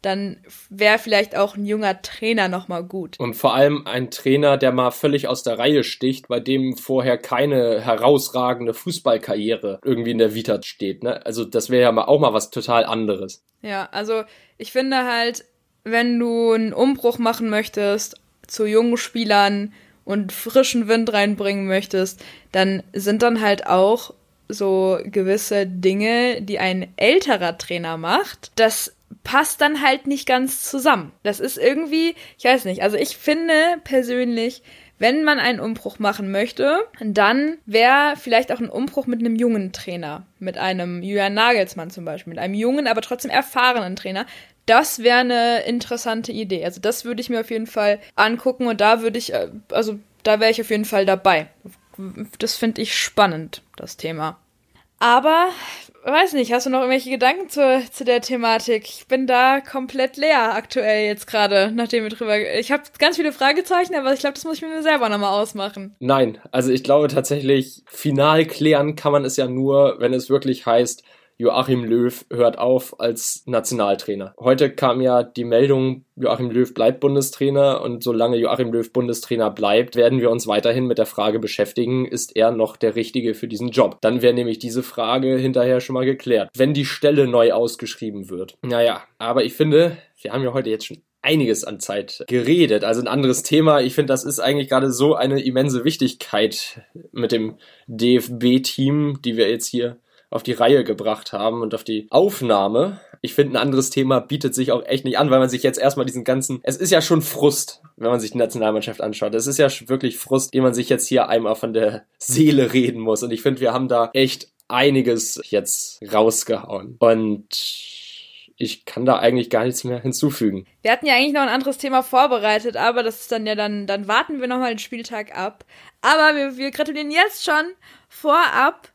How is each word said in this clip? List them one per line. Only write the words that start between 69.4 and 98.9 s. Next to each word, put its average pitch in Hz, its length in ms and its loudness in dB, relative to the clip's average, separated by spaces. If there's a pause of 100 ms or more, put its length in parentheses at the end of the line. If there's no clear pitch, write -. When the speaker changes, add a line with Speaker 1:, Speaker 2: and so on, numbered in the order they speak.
Speaker 2:
nur, 135 500 2
wenn 120 160 0
es 123 160 -4
wirklich 131 360 0
heißt, 120 360 2 (360)
Joachim 123 440 2
Löw 120 480 0
hört 120 280 2
auf 127 420 0
als - 460 -4
Nationaltrainer. 101 920 -2
Heute 135 320 2
kam 131 300 0
ja 123 240 2
die 120 220 -8
Meldung, 131 580 2 (100)
Joachim 123 380 -2
Löw 120 200 2
bleibt 117 280 2
Bundestrainer 139 800 2
und 120 240 -8
solange 117 320 2
Joachim 117 360 0
Löw 117 200 -2
Bundestrainer 120 580 -2
bleibt, 110 460 2
werden 123 240 4
wir 117 100 2
uns 117 160 -2
weiterhin 117 400 0
mit 120 120 -2
der 107 80 2
Frage 107 340 -2
beschäftigen, 120 640 -2
ist - 300 -8
er 113 160 4
noch 110 240 -2
der 110 180 0
Richtige 117 400 -2
für 113 140 -10
diesen 113 220 -6
Job? 113 320 2
Dann 113 200 2
wäre 123 120 4
nämlich 120 260 -4
diese 123 240 -6
Frage 131 520 0
hinterher 127 440 2
schon 127 140 -8
mal 127 100 -2
geklärt, 127 500 0
wenn 139 200 2
die 139 100 0
Stelle 143 420 2
neu 117 260 4
ausgeschrieben 107 800 -6
wird. 92 320 -10
Naja, 117 400 0 (160)
aber 120 240 0
ich - 120 -2
finde, 160 420 4 (240)
wir - 120 -10
haben 135 120 -2
ja 123 80 -2
heute 127 180 -4
jetzt 110 160 -4
schon - 160 -18 (200)
einiges 135 420 2
an 101 160 -12
Zeit - 480 -8
geredet. 123 560 2
Also 113 160 0
ein 123 80 -4
anderes 131 340 0
Thema. 151 380 4
Ich 127 160 -2
finde, 139 160 0
das 127 120 -2
ist - 140 -6
eigentlich 135 300 0
gerade 131 240 0
so 139 240 4
eine 135 260 0
immense 127 400 0
Wichtigkeit - 1000 -2 (280)
mit 117 220 -2
dem 110 240 -2 (320)
D-F-B-Team, 127 1400 0